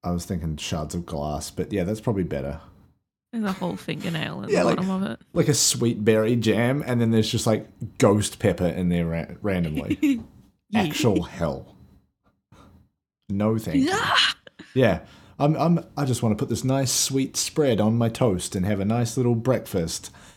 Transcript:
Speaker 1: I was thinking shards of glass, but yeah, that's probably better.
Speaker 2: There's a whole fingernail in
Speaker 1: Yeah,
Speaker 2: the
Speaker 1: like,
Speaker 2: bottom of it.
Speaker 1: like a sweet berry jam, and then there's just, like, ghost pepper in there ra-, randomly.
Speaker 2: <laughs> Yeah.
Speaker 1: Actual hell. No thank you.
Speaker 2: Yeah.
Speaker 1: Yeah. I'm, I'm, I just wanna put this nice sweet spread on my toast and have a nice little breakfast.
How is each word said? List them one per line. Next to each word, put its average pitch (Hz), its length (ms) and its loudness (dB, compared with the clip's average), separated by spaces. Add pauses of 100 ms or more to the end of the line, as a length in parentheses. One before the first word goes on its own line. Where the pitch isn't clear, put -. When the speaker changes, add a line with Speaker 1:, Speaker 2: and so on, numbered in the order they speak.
Speaker 1:
I 87 80 -2
was 87 120 -2
thinking 80 320 -4
shards 78 400 -6
of 87 100 -6
glass, 73 460 -6
but - 220 -6
yeah, 95 100 0
that's 107 160 -2
probably 98 240 -2
better. 73 380 -6 (720)
Speaker 2:
There's 226 100 -4
a 202 80 -2
whole 185 240 -4
fingernail 165 680 -6
in - 60 -10
Speaker 1:
Yeah, 415 120 2
Speaker 2:
the - 60 2
Speaker 1:
like, 240 100 2
Speaker 2:
bottom 190 140 -2
of 190 200 -2
it. - 80 -12 (140)
Speaker 1:
like 165 160 2
a 143 40 4
sweet 117 520 0
berry 110 320 4
jam, 117 500 2
and 120 140 0
then 113 100 4
there's 110 180 4
just, - 160 -2
like, 110 220 2 (300)
ghost 104 420 4
pepper 92 280 2
in 90 200 0
there 87 200 2
ra-, 82 340 -4
randomly. 90 600 -2
Speaker 2:
<laughs> 277 220 0 (460)
Yeah. 214 140 0
Speaker 1:
Actual 123 400 2
hell. 71 520 -6 (1500)
No 104 280 0
thank 110 200 -2
you. 269 100 4
Speaker 2:
Yeah. 370 280 0 (580)
Speaker 1:
Yeah. 107 260 4 (400)
I'm, 147 160 4
I'm, 165 300 2 (120)
I 143 80 0
just 127 180 0
wanna 110 120 2
put 131 140 -4
this 110 140 -4
nice 131 280 0
sweet - 460 -2
spread 131 440 0
on 110 160 2
my 117 120 2
toast 110 460 0
and 92 100 0
have 104 140 0
a 95 60 -2
nice 117 320 0
little 123 180 2
breakfast. 107 760 -2 (240)